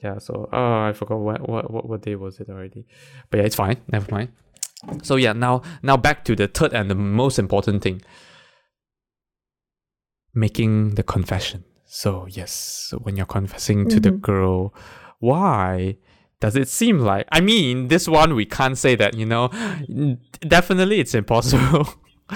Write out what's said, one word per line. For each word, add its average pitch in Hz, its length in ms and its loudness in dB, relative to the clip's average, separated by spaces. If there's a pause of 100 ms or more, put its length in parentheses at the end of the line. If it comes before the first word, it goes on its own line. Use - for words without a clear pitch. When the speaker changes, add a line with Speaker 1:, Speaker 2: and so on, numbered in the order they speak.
Speaker 1:
Yeah, 104 160 -6
so, 107 340 -10
oh, 117 300 2
I 107 100 -2
forgot 110 240 -4
what, 107 320 -4
what, 113 220 -4
what, 113 180 -8
what 107 140 -8
day 104 120 -6
was 95 240 -12
it 98 100 -14
already. 95 360 -16 (460)
But 110 80 2
yeah, 101 80 4
it's 110 80 -2
fine. 104 220 0 (140)
Never 104 200 -2
mind. 110 180 -6 (720)
So 139 140 0
yeah, 120 180 4
now, 123 300 0 (180)
now 135 160 4
back 147 280 0
to 113 100 2
the 101 120 2
third - 260 0
and 104 180 -2
the 95 40 0
most 107 440 0
important 101 420 0
thing. 92 220 -4 (2250)
Making 107 600 2
the 101 80 -2
confession. - 600 -2 (220)
So 92 440 -6
yes, 95 240 -12
so - 440 -10
when 104 180 -6
you're 95 120 -4
confessing 101 640 -2
to 220 100 4
the - 100 6
Speaker 2:
Mm-hmm. 190 100 0
Speaker 1:
girl, 95 540 0 (460)
why 107 760 0 (420)
does 107 160 0
it 135 120 2
seem 226 320 2
like, 101 320 0
I 156 80 4
mean, 151 480 2
this 165 200 2
one 156 280 6
we 107 100 2
can't 131 320 -2
say 127 180 4
that, 104 180 2
you 113 120 -4
know, 117 240 0 (960)
definitely 185 520 4
it's 131 160 -2
impossible. 131 800 2
<laughs> - 100 -20 (320)